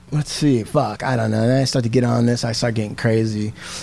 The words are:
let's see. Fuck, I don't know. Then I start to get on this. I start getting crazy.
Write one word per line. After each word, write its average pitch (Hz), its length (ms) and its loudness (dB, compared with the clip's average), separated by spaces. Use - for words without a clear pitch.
let's 147 200 -2
see. 131 320 2
Fuck, 110 400 -2
I 131 140 0
don't 113 140 0
know. 110 140 2
Then 131 160 4
I 131 40 2
start 127 180 0
to 117 60 -2
get 120 160 2
on 120 200 2
this. 120 200 0
I 113 80 -4
start 117 220 -2
getting 107 200 -4
crazy. 110 560 0